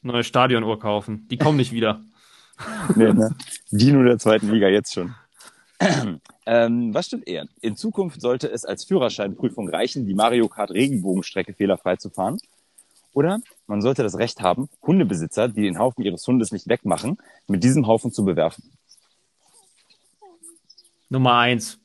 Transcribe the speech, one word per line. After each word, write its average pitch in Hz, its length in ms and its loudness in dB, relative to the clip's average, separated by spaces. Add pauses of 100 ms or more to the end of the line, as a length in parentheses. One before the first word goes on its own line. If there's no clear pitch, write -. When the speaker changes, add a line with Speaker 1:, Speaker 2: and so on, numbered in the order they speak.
Speaker 1:
neue 120 220 -2
Stadionuhr 117 560 0
kaufen. 107 500 -6
Die 123 80 -8
kommen 151 180 2
nicht 127 160 0
wieder. 110 300 -2 (560)
<laughs> 202 380 -4
Speaker 2:
Nee, 110 160 6
ne? 110 240 2 (340)
Die 117 220 6
nur 139 100 6
der 123 160 6
zweiten 107 320 2
Liga 104 180 4
jetzt 101 260 2
schon. 95 200 -6 (640)
<clears throat> 135 420 -2 (300)
Ähm, 117 440 2
was 170 140 -2
stimmt - 200 -10
eher? 80 160 -8 (160)
In 107 160 -6
Zukunft 196 460 -6
sollte 123 280 -2
es 120 140 -8
als - 200 -8
Führerscheinprüfung 110 840 -2
reichen, 110 380 -4
die 95 80 -4
Mario 113 340 4
Kart 104 220 -6
Regenbogenstrecke 95 840 -2
fehlerfrei 92 440 0
zu - 120 -14
fahren. 104 300 -6 (760)
Oder 175 280 0 (260)
man 104 160 -4
sollte 135 200 0
das 107 140 -2
Recht - 240 -4
haben, 95 300 0 (100)
Hundebesitzer, 120 680 0
die 107 120 -4
den 92 180 -2
Haufen 123 240 -2
ihres 95 240 -4
Hundes 123 240 2
nicht 98 160 -8
wegmachen, 110 520 -2 (300)
mit 95 160 0
diesem 131 220 4
Haufen 113 260 0
zu 104 120 -2
bewerfen. 82 400 0 (2500)
Speaker 1:
Nummer 127 260 2
eins, 120 480 0